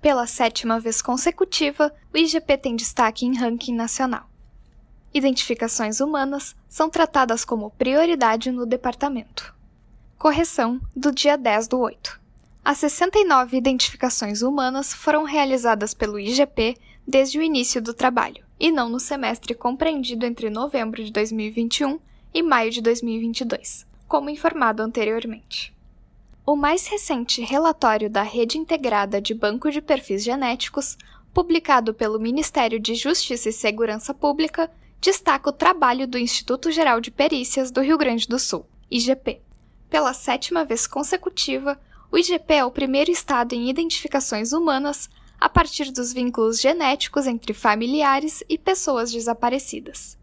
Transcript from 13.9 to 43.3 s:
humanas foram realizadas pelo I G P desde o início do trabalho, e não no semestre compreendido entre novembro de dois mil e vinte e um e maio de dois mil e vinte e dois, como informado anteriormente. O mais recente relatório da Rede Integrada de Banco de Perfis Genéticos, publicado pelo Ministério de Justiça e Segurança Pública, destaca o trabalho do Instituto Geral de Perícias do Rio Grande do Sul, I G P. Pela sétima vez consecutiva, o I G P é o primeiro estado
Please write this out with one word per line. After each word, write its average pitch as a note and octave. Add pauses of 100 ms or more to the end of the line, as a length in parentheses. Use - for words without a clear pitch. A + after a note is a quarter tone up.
humanas C4+
foram D4+
realizadas B3+
pelo G#3
I G#3
G C#4
P A#3 (320)
desde C4+
o D#4
início B3+
do A#3
trabalho, A#3 (160)
e E4
não B3+
no B3
semestre A#3+
compreendido B3
entre A#3
novembro A3+
de G#3+
dois A3
mil A3
e G#3+
vinte A#3
e C#4+
um C#4+ (360)
e E4
maio B3
de A#3
dois A#3
mil A#3
e A3+
vinte A3+
e B3+
dois, - (180)
como C#4+
informado D4
anteriormente. A3 (680)
O D4
mais D4
recente C4+
relatório A#3+
da G#3+
Rede A#3
Integrada G#3+
de G#3+
Banco A3+
de D4
Perfis C#4
Genéticos, B3+ (340)
publicado D#4+
pelo A3
Ministério A#3+
de G#3+
Justiça B3+
e A3
Segurança A3
Pública, D#4 (300)
destaca D#4+
o C#4+
trabalho C#4+
do B3
Instituto B3
Geral D4
de A#3
Perícias C4+
do B3+
Rio C#4+
Grande B3
do A#3+
Sul, - (240)
I B3
G B3+
P. - (480)
Pela D4+
sétima C4+
vez B3+
consecutiva, C#4 (300)
o -
I F4
G F4
P D#4+
é C4+
o B3+
primeiro C#4
estado B3